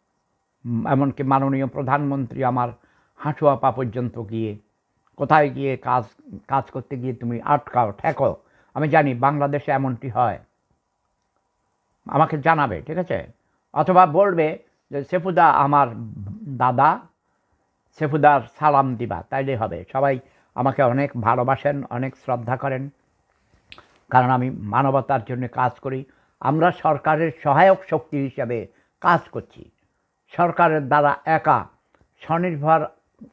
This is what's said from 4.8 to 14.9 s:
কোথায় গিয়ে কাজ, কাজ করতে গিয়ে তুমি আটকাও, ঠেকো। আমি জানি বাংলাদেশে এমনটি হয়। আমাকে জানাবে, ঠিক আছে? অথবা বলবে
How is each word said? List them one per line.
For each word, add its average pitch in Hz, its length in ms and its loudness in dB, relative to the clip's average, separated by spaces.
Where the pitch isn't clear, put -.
কোথায় 147 340 2
গিয়ে 135 260 -4
কাজ, 123 280 -2
কাজ 135 220 -2
করতে 135 260 -10
গিয়ে 123 180 -6
তুমি 117 260 -8
আটকাও, 123 520 0
ঠেকো। 110 440 -2
আমি 147 140 -2
জানি 143 260 2
বাংলাদেশে 143 580 0
এমনটি 131 360 -2
হয়। 113 300 -2
আমাকে 156 320 2
জানাবে, 139 480 0
ঠিক 160 120 -8
আছে? 143 280 -4
অথবা 180 340 4
বলবে 165 520 2